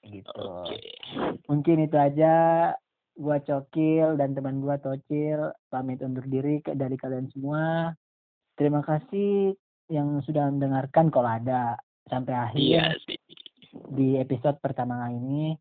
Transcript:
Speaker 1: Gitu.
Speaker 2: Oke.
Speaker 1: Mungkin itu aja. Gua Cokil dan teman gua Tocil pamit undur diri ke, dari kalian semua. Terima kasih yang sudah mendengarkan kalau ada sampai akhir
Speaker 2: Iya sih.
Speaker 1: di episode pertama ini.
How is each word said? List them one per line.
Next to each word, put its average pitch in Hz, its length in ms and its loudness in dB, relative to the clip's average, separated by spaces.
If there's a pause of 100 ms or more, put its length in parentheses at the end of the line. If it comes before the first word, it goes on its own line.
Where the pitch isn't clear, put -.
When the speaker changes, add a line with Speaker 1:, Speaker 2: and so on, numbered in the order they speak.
Speaker 1:
Gitu. 101 320 -18
Speaker 2:
Oke. 90 460 -10 (640)
Speaker 1:
Mungkin 151 340 2
itu 156 160 2
aja. 147 360 4 (800)
Gua 147 260 -2
Cokil 156 800 2
dan 139 160 0
teman 135 240 -4
gua 139 180 -2
Tocil 147 640 -4 (320)
pamit 131 320 -6
undur 131 240 -6
diri 139 340 0
ke, 151 140 -8
dari 135 240 -2
kalian 131 320 -6
semua. 160 640 -2 (600)
Terima 147 280 2
kasih 196 720 0 (320)
yang 147 340 0
sudah 143 300 0
mendengarkan 139 580 2
kalau 123 220 2
ada 120 480 -2 (320)
sampai 131 240 -2
akhir 120 240 -2
Speaker 2:
Iya 160 280 4 (140)
sih. - 220 -12 (680)
Speaker 1:
di 135 300 2
episode 131 400 0
pertama 123 500 -4
ini. 135 540 -2